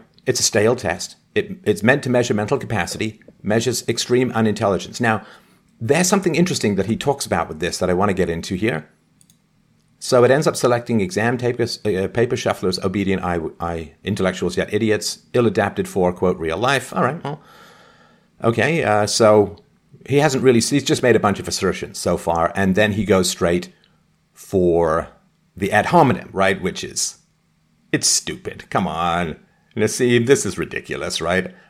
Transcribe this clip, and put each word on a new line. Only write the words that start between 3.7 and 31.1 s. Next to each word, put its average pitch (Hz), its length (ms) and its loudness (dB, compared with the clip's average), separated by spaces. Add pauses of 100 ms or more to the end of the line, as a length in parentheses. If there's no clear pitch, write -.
extreme 123 420 0
unintelligence. 107 680 0
Now, 110 240 0 (540)
there's 147 280 2
something 185 280 0
interesting 147 400 2
that 95 100 0
he 107 100 -2
talks 135 300 -2
about 85 240 -2
with 78 100 -12
this 85 200 -4
that 90 100 0
I 90 40 2
want 98 160 2
to 98 40 0
get 87 160 0
into 85 260 -4
here. 104 340 -4 (1080)
So 123 240 4
it 123 80 6
ends 147 160 2
up 151 80 0
selecting 120 460 0
exam 107 360 0
tapers-, 120 480 -4
uh, 95 220 0
paper 117 300 0
shufflers, 98 460 -2
obedient 95 380 -2
eye, 87 180 -2 (200)
eye 82 340 -8 (100)
intellectuals, 92 520 -2
yet 92 180 -2
idiots, 107 460 -2 (140)
ill-adapted 101 540 0
for, 90 260 0
quote, 90 240 0
"real 80 200 -4
life." 127 380 -2
All 185 80 0
right, 139 200 -2
well, 147 180 -8 (1000)
okay, 120 400 0
uh, 104 240 2
so 107 500 4 (480)
he 139 120 0
hasn't 143 260 2
really, 120 160 6
he's 143 240 0
just 127 200 0
made 120 120 6
a 98 60 2
bunch 101 180 0
of - 80 -10
assertions - 520 -4
so 87 180 0
far, 82 380 0
and 95 200 2
then 104 180 2
he 101 120 -4
goes 92 240 4
straight 90 440 -2 (600)
for 85 720 0 (480)
the 98 160 -4
ad 104 160 2
hominem, 143 460 2
right? 95 280 0
Which 87 220 -6
is, - 340 -8 (760)
it's - 160 -2
stupid. - 640 -4
Come 98 180 0
on, 85 500 -2 (380)
Nassim, 117 520 2
this 135 180 4
is 95 120 -4
ridiculous, 78 640 -6